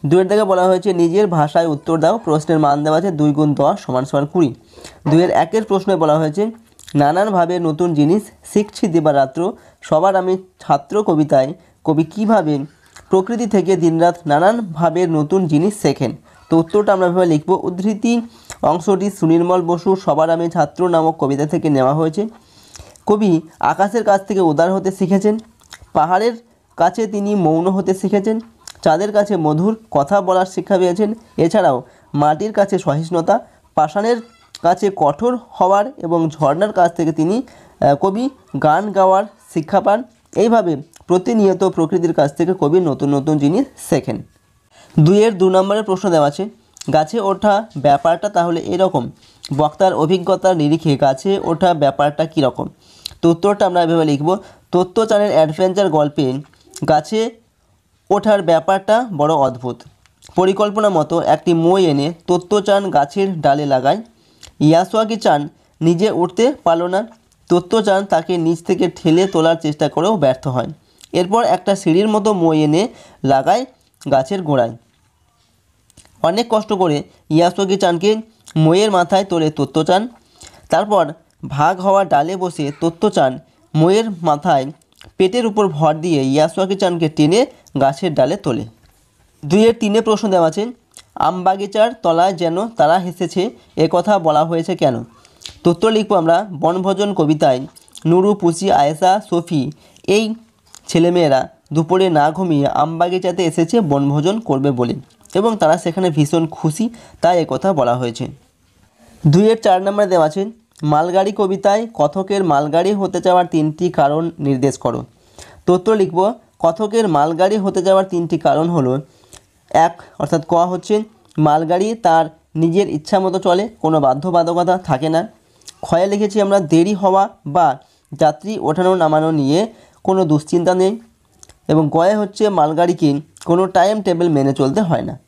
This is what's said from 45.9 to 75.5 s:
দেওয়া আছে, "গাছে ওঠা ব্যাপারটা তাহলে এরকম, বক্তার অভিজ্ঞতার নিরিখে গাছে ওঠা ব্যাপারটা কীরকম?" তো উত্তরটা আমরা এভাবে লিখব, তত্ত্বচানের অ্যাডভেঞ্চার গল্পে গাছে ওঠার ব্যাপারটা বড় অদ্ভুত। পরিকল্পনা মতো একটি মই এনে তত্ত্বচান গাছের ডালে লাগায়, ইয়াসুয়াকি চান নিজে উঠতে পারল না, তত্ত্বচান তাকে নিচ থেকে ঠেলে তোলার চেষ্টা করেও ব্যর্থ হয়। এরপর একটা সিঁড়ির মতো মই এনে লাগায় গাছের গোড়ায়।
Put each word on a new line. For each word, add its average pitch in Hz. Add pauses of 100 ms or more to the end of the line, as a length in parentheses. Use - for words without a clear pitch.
দেওয়া 156
আছে, 185 (440)
"গাছে 156
ওঠা 202 (100)
ব্যাপারটা 143
তাহলে 170
এরকম, 180 (480)
বক্তার 151
অভিজ্ঞতার 180
নিরিখে 151
গাছে 147
ওঠা 175
ব্যাপারটা 147
কীরকম?" 151 (540)
তো 170
উত্তরটা 202
আমরা 175
এভাবে 165
লিখব, 151 (340)
তত্ত্বচানের 208
অ্যাডভেঞ্চার 180
গল্পে 147 (560)
গাছে 214 (760)
ওঠার 202
ব্যাপারটা 190 (120)
বড় 147
অদ্ভুত। 127 (520)
পরিকল্পনা 202
মতো 165
একটি 160
মই 170
এনে 147 (140)
তত্ত্বচান 196
গাছের 160
ডালে 147
লাগায়, 139 (580)
ইয়াসুয়াকি 190
চান 156 (320)
নিজে 175
উঠতে 180 (100)
পারল 170
না, 196 (420)
তত্ত্বচান 202
তাকে 180
নিচ 165
থেকে 180
ঠেলে 175
তোলার 165
চেষ্টা 151
করেও 196
ব্যর্থ 139
হয়। 123 (440)
এরপর 190
একটা 190
সিঁড়ির 190
মতো 214
মই 165
এনে 160 (360)
লাগায় 143 (460)
গাছের 139
গোড়ায়। 123 (1400)